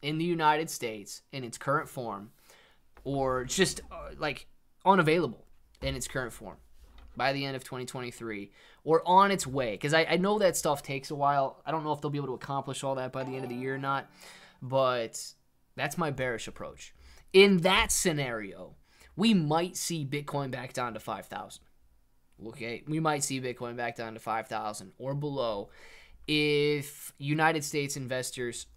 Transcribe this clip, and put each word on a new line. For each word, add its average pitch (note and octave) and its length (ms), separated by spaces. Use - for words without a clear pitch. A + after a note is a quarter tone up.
in D3+ 160
the E3 80
United D#3+ 440
States A2 520
in C3+ 120
its A#2 140
current C#3+ 300
form A2 440
or C3 420
just, E3 360
uh, D3+ 260
like, D3+ 300
unavailable E3 600
in C3+ 140
its B2 120
current B2+ 260
form F#2 240
by C3 160
the C#3 140
end C3+ 100
of C3 80
twenty B2+ 220
twenty-three A#2 680
or D#3+ 240
on G3 240
its F#3 140
way. B2 320
'Cause D3 160
I, D#3+ 120
I E3 120
know G3+ 220
that F#3 180
stuff D3 260
takes C3+ 280
a D3+ 40
while. C#3 500
I C#3+ 60
don't D#3 120
know D3+ 80
if D3 100
they'll D3 100
be C#3+ 60
able C#3 120
to B2+ 40
accomplish C#3 500
all C3+ 120
that B2+ 160
by C3+ 120
the C3 120
end C3 80
of B2 60
the A#2+ 60
year C3 200
or - 20
not, C#3 320
but B2+ 720
that's D3 220
my D#3+ 140
bearish B2+ 360
approach. - 460
In F#3+ 280
that G3 320
scenario, A2+ 840
we A3 180
might E3+ 440
see D#3+ 280
Bitcoin C#3+ 460
back B2+ 220
down A#2+ 220
to G#2+ 40
five G2 280
thousand. - 360
Okay, A2+ 400
we D3+ 120
might D3+ 240
see C3+ 160
Bitcoin B2 380
back A#2 180
down A2+ 200
to A2 40
five A2 280
thousand G#2+ 500
or C3 160
below C3 560
if D3 920
United D#3 460
States C#3+ 320
investors B2+ 680